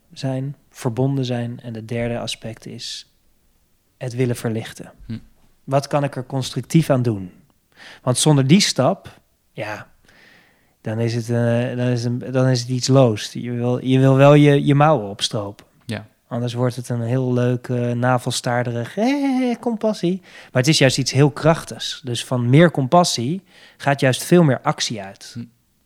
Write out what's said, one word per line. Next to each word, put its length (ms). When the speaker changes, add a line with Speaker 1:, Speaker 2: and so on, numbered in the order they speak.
Speaker 1:
zijn, 440
verbonden 540
zijn. 380
En 120
het 140
derde 300
aspect 480
is 420
het 160
willen 220
verlichten. 560
Speaker 2:
Hm. 120
Speaker 1:
Wat 220
kan 180
ik 120
er 100
constructief 640
aan 120
doen? 300
Want 160
zonder 280
die 140
stap, 600
ja, 360
dan 180
is 160
het, 160
eh, 460
dan 100
is 180
het, 280
dan 140
is 140
het 80
iets 200
loos. 440
Je 180
wil, 340
je 140
wil 180
wel 180
je, 320
je 80
mouwen 340
opstropen. 580
Speaker 2:
Ja. 200
Speaker 1:
Anders 260
wordt 220
het 120
een 120
heel 320
leuk, 360
eh, 220
navelstaarderig, 1080
"Eh, 640
compassie." 600
Maar 400
het 60
is 100
juist 200
iets 140
heel 180
krachtigs. 720
Dus 200
van 260
meer 200
compassie 720
gaat 240
juist 240
veel 180
meer 180
actie 420
uit. 320
Speaker 2:
Hm. 100